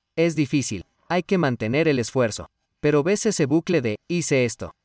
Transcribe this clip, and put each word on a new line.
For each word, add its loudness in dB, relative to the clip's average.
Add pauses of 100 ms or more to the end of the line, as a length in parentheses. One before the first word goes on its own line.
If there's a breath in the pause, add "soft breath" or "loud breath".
(160)
es 2
difícil, -2 (240)
hay -2
que 0
mantener 0
el 2
esfuerzo. -2 (340)
Pero 2
ves 0
ese 0
bucle 2
de, -2 (120)
"hice 0
esto. -6 (120)